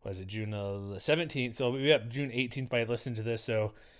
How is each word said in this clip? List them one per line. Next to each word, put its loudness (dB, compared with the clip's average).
what -6
is -8
it, -8
June, -6
uh, -6
seventeenth. 0
So 2
we'll 0
be 8
up 4
June -4
eighteenth -2
by 2
listening -2
to -2
this. 0
So 0